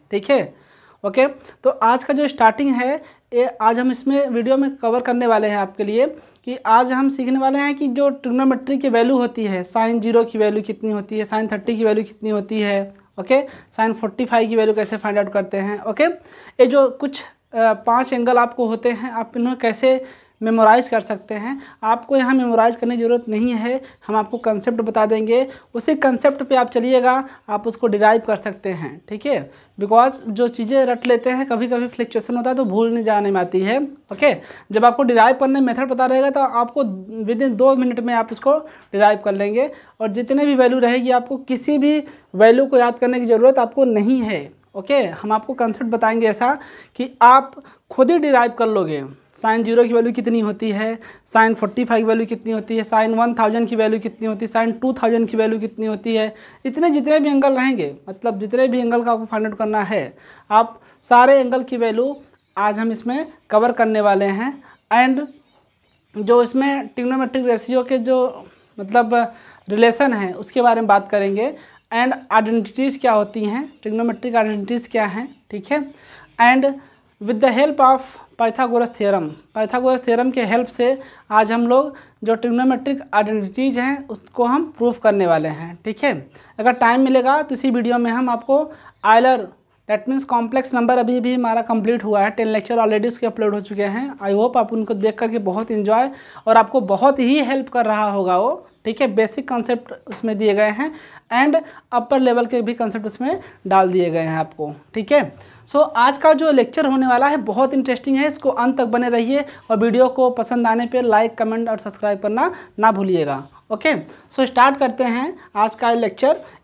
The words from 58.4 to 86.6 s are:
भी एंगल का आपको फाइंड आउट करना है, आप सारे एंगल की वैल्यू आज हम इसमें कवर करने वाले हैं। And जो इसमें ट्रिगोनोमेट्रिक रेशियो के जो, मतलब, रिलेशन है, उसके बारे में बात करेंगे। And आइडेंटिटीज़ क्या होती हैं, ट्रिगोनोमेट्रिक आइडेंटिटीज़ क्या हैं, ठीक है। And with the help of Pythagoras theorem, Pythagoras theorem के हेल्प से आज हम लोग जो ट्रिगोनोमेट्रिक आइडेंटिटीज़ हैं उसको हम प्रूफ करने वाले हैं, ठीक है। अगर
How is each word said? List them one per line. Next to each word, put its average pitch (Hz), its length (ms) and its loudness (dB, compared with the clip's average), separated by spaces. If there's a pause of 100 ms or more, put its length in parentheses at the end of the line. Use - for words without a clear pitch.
भी 247 120 0
एंगल 240 240 0
का 240 80 0
आपको 226 120 -2
फाइंड 214 220 -4
आउट 214 100 -8
करना 214 260 -2
है, 170 340 -4 (340)
आप 226 300 2 (220)
सारे 254 380 6
एंगल 254 220 -2
की 254 140 -8
वैल्यू 233 400 -2 (400)
आज 208 220 -2
हम 226 140 -2
इसमें 247 400 -6 (180)
कवर 226 220 4
करने 220 280 0
वाले 202 240 2
हैं। 220 380 -4 (300)
And 262 340 2 (880)
जो 226 280 2
इसमें 269 460 -2
ट्रिगोनोमेट्रिक 254 580 -4
रेशियो 240 360 0
के 262 160 -2
जो, 254 480 -2 (320)
मतलब, 220 360 2 (540)
रिलेशन 233 440 2
है, 202 200 -4
उसके - 300 -4
बारे 233 180 4
में 220 80 -4
बात 202 220 2
करेंगे। 208 440 -2 (400)
And 254 200 0 (160)
आइडेंटिटीज़ 226 720 0
क्या 240 120 2
होती 208 320 -2
हैं, 247 280 -6 (100)
ट्रिगोनोमेट्रिक 226 540 -4
आइडेंटिटीज़ 214 520 -2
क्या 220 180 -2
हैं, 214 220 -8 (220)
ठीक 202 220 -12
है। 302 80 0 (640)
And 262 300 4 (480)
with 214 200 -4
the 262 120 4
help 285 280 0
of 262 200 4 (400)
Pythagoras 233 500 0
theorem, 196 380 -2 (280)
Pythagoras 247 440 0
theorem 247 320 0
के 254 120 -2
हेल्प 233 220 0
से 247 320 -2 (320)
आज 214 220 4
हम 233 140 0
लोग 277 300 2 (280)
जो 226 100 2
ट्रिगोनोमेट्रिक 254 680 -2 (120)
आइडेंटिटीज़ 214 640 -2
हैं 277 280 -6
उसको - 360 -6
हम 277 200 0 (140)
प्रूफ 233 200 0
करने 202 280 2
वाले 160 220 2
हैं, 165 360 -10
ठीक 220 200 -8
है। 180 260 -4 (280)
अगर 240 140 2